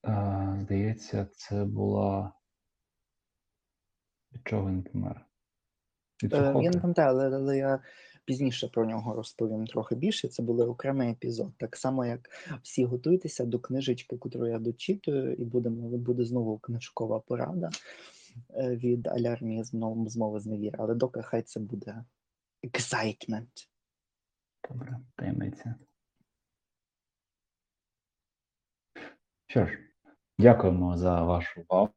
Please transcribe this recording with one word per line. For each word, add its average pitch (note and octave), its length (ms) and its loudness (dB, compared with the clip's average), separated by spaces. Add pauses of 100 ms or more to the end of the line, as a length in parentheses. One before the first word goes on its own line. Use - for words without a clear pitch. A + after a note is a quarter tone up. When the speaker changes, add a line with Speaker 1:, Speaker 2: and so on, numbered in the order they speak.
Speaker 1:
А, G2 600 0
здається, G2+ 640 0
це G2+ 400 -4
була, G2+ 680 0 (2000)
від A#2+ 140 -12
чого G2 220 0
він F#2 140 0
помер? G2 420 -6 (1000)
Від G#2+ 100 2
Speaker 2:
Е, D3 40 4
я C#3+ 40 6
не C#3 120 6
Speaker 1:
сухоти? E3+ 260 4
Speaker 2:
пам'ятаю, E3+ 300 4
але, C3+ 260 4
але C3+ 220 0
я C3+ 260 2 (420)
пізніше C3 420 0
про A2+ 180 2
нього A2 280 -2
розповім A2 540 -4
трохи - 280 -2
більше. F3 320 -2
Це - 160 -6
буде A#2 200 2
окремий A#2+ 480 0
епізод. A#2 460 -6
Так - 180 -8
само, C3 300 -2
як A#2+ 240 -6 (340)
всі - 220 0
готуйтеся C3 600 0
до A#2+ 140 -2
книжечки, B2+ 580 -2
котру A#2+ 300 -4
я A2+ 120 -2
дочитую, C3 760 -2
і B2 120 -4
будемо, A#2 520 -2
буде B2 280 0
знову A2+ 340 -2
книжкова A#2 600 -4
порада, E3 500 -4 (800)
е, B2+ 260 -2
від A#2+ 320 0
Алярмії A#2 560 0
знову A2+ 460 -2
змови G#2+ 300 -2
з G#2 60 -8
невір. G#2+ 340 -4
Але A2 160 2
доки A#2+ 260 0
хай A2+ 200 -2
це - 180 -10
буде G#2+ 460 -8 (580)
excitement. A2+ 1040 -4 (1000)
Speaker 1:
Добре, B2 300 -8 (160)
таємниця. - 600 -4 (3750)
Що G#2 180 4
ж, - 140 -6 (580)
дякуємо F2+ 600 8
за F2 260 4
вашу F2 460 0
увагу. G2 280 4